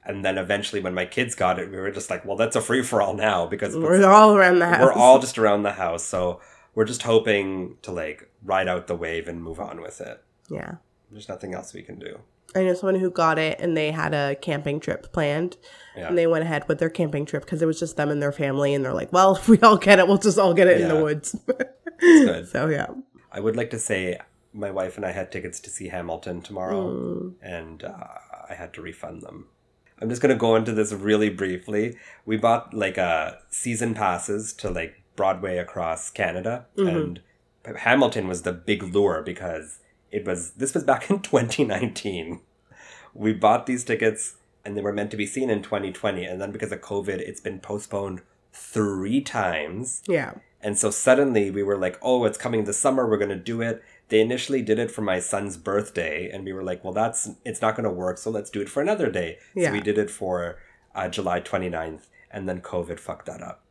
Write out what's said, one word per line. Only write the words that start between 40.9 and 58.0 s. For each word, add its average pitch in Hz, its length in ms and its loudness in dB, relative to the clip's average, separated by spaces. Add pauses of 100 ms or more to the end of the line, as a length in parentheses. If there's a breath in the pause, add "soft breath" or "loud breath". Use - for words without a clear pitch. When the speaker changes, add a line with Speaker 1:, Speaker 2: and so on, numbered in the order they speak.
Speaker 1:
in 196 80 2
<laughs> 190 120 -10
twenty 120 340 2
nineteen. 95 800 -6 (680 soft breath)
We 110 200 0
bought 110 340 2
these 123 160 -2
tickets 113 540 -2 (280)
and 104 120 -8
they 101 60 -6
were 104 100 -4
meant 104 180 -4
to 110 60 -10
be 104 100 -4
seen 131 240 -4
in 104 120 0
twenty 98 280 -6
twenty. 92 340 -4
And 90 160 -8
then 98 120 -8
because 107 180 -8
of 95 100 -10
covid, 101 380 -6
it's 90 220 -12
been 98 180 -10
postponed 98 640 -8 (320)
three 104 680 -2
times. 95 840 -4
Speaker 2:
Yeah. 165 280 -2 (260)
Speaker 1:
And 104 160 -4
so 104 140 0
suddenly 123 640 2
we 101 100 -2
were 101 140 0
like, 92 260 -4
"Oh, 123 220 2
it's 107 120 0
coming 117 280 -2
this 101 140 -4
summer. 131 300 2
We're 107 100 2
gonna 101 180 -2
do 117 260 -6
it." 117 180 -4 (280 soft breath)
They 110 120 4
initially 123 400 0
did 107 200 0
it 113 100 -4
for - 120 -8
my 95 180 0
son's 98 360 -6
birthday. 87 760 -4
And 95 120 -12
we 95 80 -8
were 95 120 -10
like, 92 180 -8
"Well, 92 100 -10
that's, 110 380 -2 (140)
it's 113 180 -8
not 110 140 0
gonna 110 160 -2
work. 92 260 -6